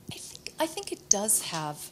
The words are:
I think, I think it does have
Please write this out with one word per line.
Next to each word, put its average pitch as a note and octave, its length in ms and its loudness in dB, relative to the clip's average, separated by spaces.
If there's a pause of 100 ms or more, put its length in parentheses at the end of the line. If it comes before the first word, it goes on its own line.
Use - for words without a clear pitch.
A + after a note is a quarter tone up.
(120)
I - 60 -10
think, - 420 -10
I D#4 80 4
think G4+ 240 -6
it - 180 -8
does G3+ 340 6
have D3+ 340 -2 (140)